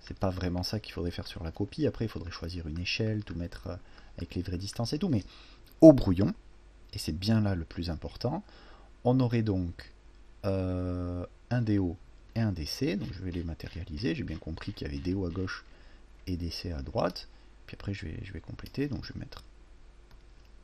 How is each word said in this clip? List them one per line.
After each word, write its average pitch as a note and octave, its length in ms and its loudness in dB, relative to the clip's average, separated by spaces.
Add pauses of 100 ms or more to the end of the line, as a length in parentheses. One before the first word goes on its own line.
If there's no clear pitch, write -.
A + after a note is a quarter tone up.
C'est - 140 -12
pas G2 140 0
vraiment F2+ 320 -2
ça G#2+ 160 -4
qu'il - 140 -8
faudrait F2 180 -4
faire - 160 -8
sur - 160 -10
la E2 80 -4
copie. G#2 340 -4
Après, A#2 200 0
il A2 40 -2
faudrait E2+ 220 -8
choisir E2 380 -8
une D#2 100 -4
échelle, G#2+ 460 -2
tout F2 100 -10
mettre, E2+ 320 -6
euh, F2 100 -8 (420)
avec - 180 -8
les F2+ 60 0
vraies F2 140 -4
distances G2 360 -4
et D3+ 80 -2
tout. G3+ 80 0
Mais A#2 160 2 (560)
au D#4+ 120 12
brouillon, D3 400 6 (600)
et G#2 60 -8
c'est - 120 -4
bien G#2+ 300 4
là G2+ 160 2
le E2 80 -4
plus E2 260 -4
important, A#2 540 -4 (580)
on B2+ 160 6
aurait A#2 240 4
donc, F#2 500 0 (520)
euh, F2+ 840 0 (240)
un B2 100 2
D G#2+ 200 4
O F2 160 0 (400)
et A#2 40 0
un A2 120 2
D E2 140 -4
C. D3+ 280 -2
Donc E3 180 -4
je F2+ 80 -10
vais F#2 120 -6
les F2 100 -2
matérialiser. E2 720 -4
J'ai - 80 -6
bien D#2 160 -6
compris E2 340 -8
qu'il - 140 -8
y D2 40 -6
avait C#2+ 120 -6
D F2+ 100 0
O F#2+ 140 0
à E2+ 40 -2
gauche F#2 340 -4 (640)
et F2+ 80 -2
D E2 140 -4
C - 200 -8
à D2 120 -6
droite. - 440 -2 (400)
Puis - 80 -14
après, - 180 -6
je G2 140 -8
vais, E2+ 160 -8
je F#2 100 -12
vais E2 80 -8
compléter. - 460 -6
Donc C3 180 -6
je - 80 -12
vais - 60 -10
mettre - 240 -12 (1200)